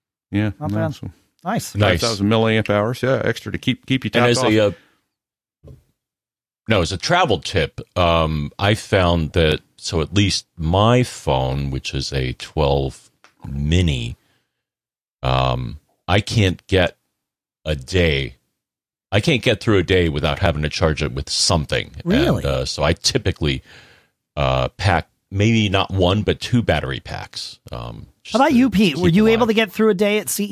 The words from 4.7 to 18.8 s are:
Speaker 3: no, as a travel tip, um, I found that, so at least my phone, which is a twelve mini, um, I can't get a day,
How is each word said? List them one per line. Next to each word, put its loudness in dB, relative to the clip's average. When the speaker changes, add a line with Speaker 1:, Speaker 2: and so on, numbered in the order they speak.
Speaker 3:
no, 2
as -2
a -4
travel 2
tip, -4
um, 2
I 2
found 0
that, 2
so -4
at -4
least 0
my 2
phone, -2
which -6
is -6
a -2
twelve -2
mini, 0
um, -2
I 2
can't 0
get 0
a -2
day, -2